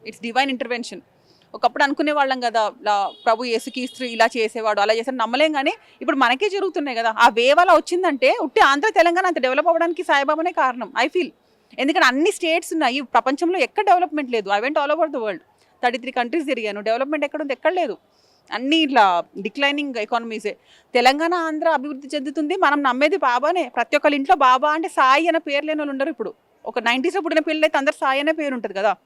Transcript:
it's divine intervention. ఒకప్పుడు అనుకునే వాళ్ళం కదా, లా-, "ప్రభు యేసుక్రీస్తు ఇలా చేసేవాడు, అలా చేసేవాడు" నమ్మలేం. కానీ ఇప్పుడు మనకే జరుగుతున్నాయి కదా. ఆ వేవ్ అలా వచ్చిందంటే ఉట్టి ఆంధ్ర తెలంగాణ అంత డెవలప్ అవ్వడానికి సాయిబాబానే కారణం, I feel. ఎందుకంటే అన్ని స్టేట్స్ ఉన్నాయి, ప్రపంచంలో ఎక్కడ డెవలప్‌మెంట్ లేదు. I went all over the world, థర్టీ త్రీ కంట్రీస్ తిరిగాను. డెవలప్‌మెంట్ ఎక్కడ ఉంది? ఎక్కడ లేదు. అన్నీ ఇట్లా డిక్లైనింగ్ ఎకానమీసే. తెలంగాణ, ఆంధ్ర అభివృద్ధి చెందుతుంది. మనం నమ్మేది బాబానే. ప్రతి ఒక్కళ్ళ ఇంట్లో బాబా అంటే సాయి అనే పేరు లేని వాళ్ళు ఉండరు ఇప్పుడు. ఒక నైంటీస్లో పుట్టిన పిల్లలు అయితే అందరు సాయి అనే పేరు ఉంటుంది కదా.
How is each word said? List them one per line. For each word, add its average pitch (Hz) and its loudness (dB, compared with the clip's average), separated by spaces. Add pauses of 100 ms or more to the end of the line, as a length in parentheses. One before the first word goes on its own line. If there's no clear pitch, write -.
it's 220 -18
divine 254 -2
intervention. 240 -8 (540)
ఒకప్పుడు 240 0
అనుకునే 294 0
వాళ్ళం 269 0
కదా, 226 0
లా-, 202 -2
"ప్రభు 226 2
యేసుక్రీస్తు 247 -6
ఇలా 226 0
చేసేవాడు, 220 -2
అలా 214 2
చేసేవాడు" 233 -4
నమ్మలేం. 262 0
కానీ 294 -2 (280)
ఇప్పుడు 277 -2
మనకే 262 2
జరుగుతున్నాయి 339 -4
కదా. 226 -2
ఆ 233 6
వేవ్ 247 4
అలా 359 6
వచ్చిందంటే 330 2
ఉట్టి 330 2
ఆంధ్ర 285 4
తెలంగాణ 349 2
అంత 339 0
డెవలప్ 262 0
అవ్వడానికి 339 0
సాయిబాబానే 302 0
కారణం, 247 -2 (100)
I 277 0
feel. 330 -2 (520)
ఎందుకంటే 311 2
అన్ని 277 2
స్టేట్స్ 339 -2
ఉన్నాయి, 285 0
ప్రపంచంలో 294 0
ఎక్కడ 320 0
డెవలప్‌మెంట్ 302 2
లేదు. 214 -2
I 202 2
went 269 -2
all 294 0
over 320 0
the 277 -6
world, 208 -6 (440)
థర్టీ 247 0
త్రీ 247 -8
కంట్రీస్ 254 -2
తిరిగాను. 214 -4
డెవలప్‌మెంట్ 269 -2
ఎక్కడ 294 -6
ఉంది? 277 -4
ఎక్కడ 285 -2
లేదు. 320 -2 (540)
అన్నీ 269 0
ఇట్లా 220 4 (140)
డిక్లైనింగ్ 277 -4
ఎకానమీసే. 226 -6 (360)
తెలంగాణ, 277 2
ఆంధ్ర 330 -2
అభివృద్ధి 285 -4
చెందుతుంది. 294 -4
మనం 294 2
నమ్మేది 277 0
బాబానే. 285 0
ప్రతి 240 -2
ఒక్కళ్ళ 294 2
ఇంట్లో 285 2
బాబా 269 4
అంటే 330 -2
సాయి 294 2
అనే 330 2
పేరు 285 -4
లేని 302 -4
వాళ్ళు 294 -4
ఉండరు 269 -4
ఇప్పుడు. 220 -8 (320)
ఒక 233 -4
నైంటీస్లో 262 0
పుట్టిన 320 0
పిల్లలు 311 -2
అయితే 311 0
అందరు 285 0
సాయి 277 0
అనే 294 0
పేరు 302 -2
ఉంటుంది 208 -8
కదా. 196 0 (100)